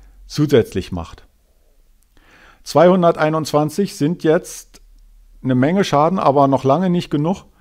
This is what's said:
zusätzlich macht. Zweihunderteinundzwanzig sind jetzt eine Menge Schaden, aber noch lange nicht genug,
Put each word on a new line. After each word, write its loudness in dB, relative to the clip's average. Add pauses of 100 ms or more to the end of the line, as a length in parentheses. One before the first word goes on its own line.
(280)
zusätzlich -2
macht. -12 (1400)
Zweihunderteinundzwanzig 0
sind -4
jetzt -4 (600)
eine -2
Menge 0
Schaden, 0
aber 2
noch -2
lange 0
nicht -2
genug, -4 (160)